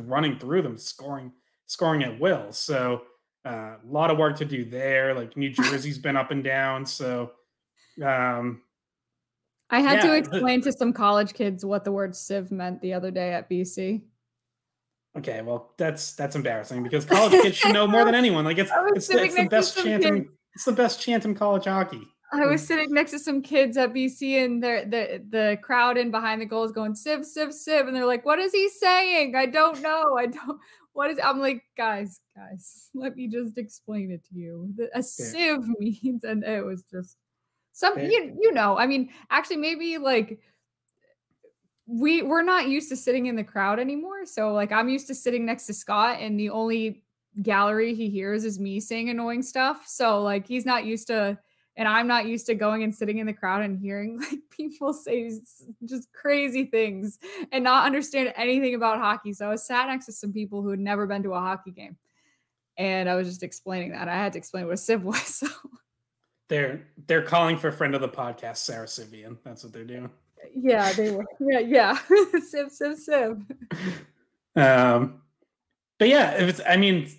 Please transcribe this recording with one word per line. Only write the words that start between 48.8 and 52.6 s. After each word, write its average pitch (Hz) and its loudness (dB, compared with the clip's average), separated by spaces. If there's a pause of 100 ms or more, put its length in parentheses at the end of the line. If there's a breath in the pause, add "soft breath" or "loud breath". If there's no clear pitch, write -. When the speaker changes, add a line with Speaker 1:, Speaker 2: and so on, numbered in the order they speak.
Speaker 2:
saying 226 -4
annoying 233 -4
stuff. 262 0
So, 214 2
like, 202 0
he's 247 -4
not 247 0
used 220 -6
to, 208 0 (400)
and 220 0
I'm 233 4
not 240 2
used 226 -4
to 233 0
going 214 0